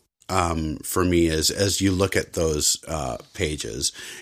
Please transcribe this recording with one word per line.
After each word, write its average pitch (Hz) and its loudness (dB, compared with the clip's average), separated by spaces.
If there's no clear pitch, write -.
um, 82 0
for - 0
me 87 6
is, 78 2
as 98 0
you 98 4
look 92 2
at - -2
those, 78 0
uh, 69 -6
pages, 71 -4